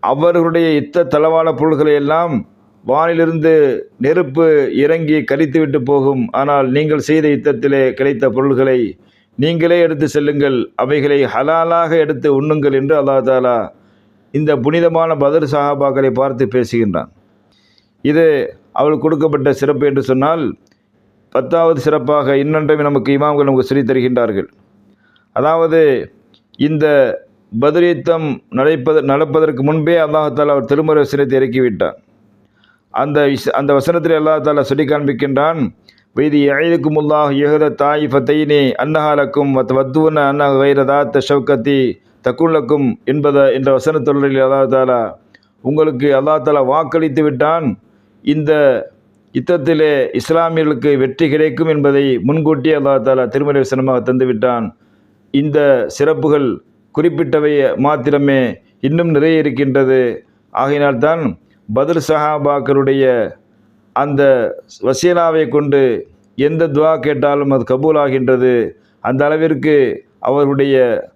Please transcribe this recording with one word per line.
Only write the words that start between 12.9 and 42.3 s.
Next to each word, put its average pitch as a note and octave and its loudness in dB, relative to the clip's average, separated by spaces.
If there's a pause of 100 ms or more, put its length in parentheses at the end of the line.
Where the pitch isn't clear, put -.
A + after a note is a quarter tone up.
அல்லாஹ் C3+ 0
தஆலா B2 0 (640)
இந்த D3 0
புனிதமான E3 0
பத்ர் C#3+ 0
சஹாபாக்களை C#3 0
பார்த்து B2+ -2
பேசுகின்றான். A2 -2 (920)
இது D3+ 0 (160)
அவளுக்கு D3 0
கொடுக்கப்பட்ட D3 0
சிறப்பு C#3 -2
என்று C#3 0
சொன்னால், C3+ -2 (720)
பத்தாவது E3 0
சிறப்பாக D3 0
இன்னொன்றை D3+ 0
நமக்கு C#3+ -2
இமாம்கள் C#3+ 2
நமக்கு C3 2
சொல்லித் C3+ -2
தருகின்றார்கள். A#2+ -2 (840)
அதாவது, D#3 2 (460)
இந்த D3+ 0 (760)
பத்ர் D#3+ 2
யுத்தம் D#3+ -2
நடப்பத-, D3 0
நடப்பதற்கு C#3+ 0
முன்பே D#3 0
அல்லாஹ் D3+ 0
தஆலா C#3+ 0
ஒரு C3 -2
திருமறை D3+ 0
வசனத்தை C#3 0
இறக்கிவிட்டான். B2 -2 (960)
அந்த C#3+ 0
இஸ்-, C3+ -2
அந்த C#3 0
வசனத்தில் E3 0
அல்லாஹ் D#3 0
தஆலா D3 0
சொல்லி C#3 0
காண்பிக்கின்றான், C#3+ -2 (420)
"வைதி C#3+ 2
யஇதுக்குமுல்லாஹு D3+ 0 (100)
யஹத D3 2
தாயிஃபத்தைனி C#3+ 0 (100)
அன்னஹா D3+ -2
லக்கும் C#3+ -2
வ C3 0
தவத்தூன D3 0 (140)
அன்னஹா C#3+ 0
கைர C#3 2
தாத்த C#3 0
ஷௌகத்தி C3+ 0 (300)
தகுன் D#3+ 0